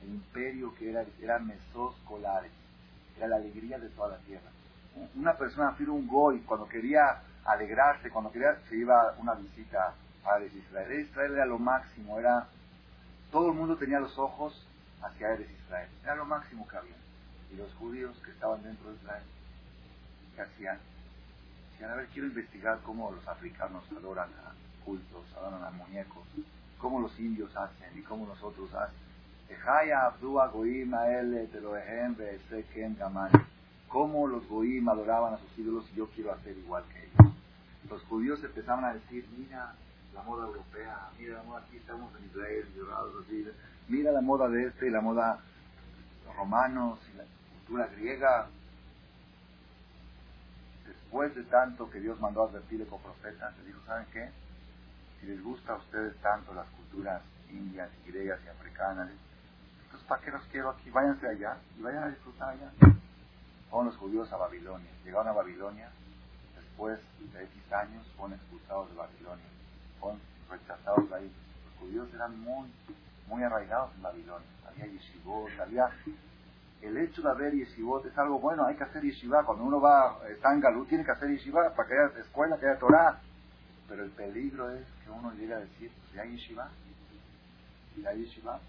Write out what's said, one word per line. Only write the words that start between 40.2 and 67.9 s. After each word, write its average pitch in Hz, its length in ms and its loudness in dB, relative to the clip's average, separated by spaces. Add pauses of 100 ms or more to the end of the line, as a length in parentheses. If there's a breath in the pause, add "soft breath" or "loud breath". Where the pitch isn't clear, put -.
moda 117 240 -8
europea, 104 720 -12
mira 117 200 -12
la 113 60 -14
moda, 117 220 -14
aquí 120 120 -20
estamos 120 400 -14
en 98 80 -18
Israel, 104 500 -8
llorados 101 480 -8
así, 107 240 -8 (400 loud breath)
mira 143 240 2
la 139 80 4
moda 131 300 4
de 120 160 2
este 127 220 -2
y - 20 4
la 110 100 2
moda 113 400 2 (960)
romanos 120 640 2 (140)
y - 40 -20
la - 60 -14 (300)
cultura 117 420 -4
griega. 123 520 2 (2500)
Después 143 500 -4
de 120 80 -10
tanto 123 460 4
que 101 120 -10
Dios 110 180 -4
mandó 107 240 2
a 110 60 2
advertirle 107 380 -8
con 101 140 -12
profetas, 104 580 -12
le 92 40 -20
dijo, 98 220 -18
¿saben 110 260 -8
qué? 117 180 -10 (920)
Si 98 60 -14
les 95 140 -8
gusta 120 300 -8
a 107 60 -4
ustedes 107 400 -6
tanto 101 360 0
las 90 140 -10
culturas 98 540 -8 (280)
indias, 95 400 -10 (160)
griegas 95 400 -6
y 87 40 -18
africanas, 92 600 -6 (760)
entonces, - 240 -20
¿para 135 120 0
qué 143 100 -10
los 139 200 -8
quiero 135 200 -2
aquí? - 180 -12
Váyanse 135 360 4
allá 104 320 -4 (220)
y - 20 -10
vayan 143 220 -4
a 147 60 -2
disfrutar 135 400 -10
allá. 135 220 -12 (960)
Fueron 120 160 0
los 113 100 -4
judíos 107 380 -4
a 95 40 -6
Babilonia. 90 540 -8 (140)
Llegaron 104 240 0
a - 20 0
Babilonia, 101 580 -4 (680)
después 107 420 -8 (340)
de 92 120 -14
X - 260 -14
años, 107 340 -4 (120)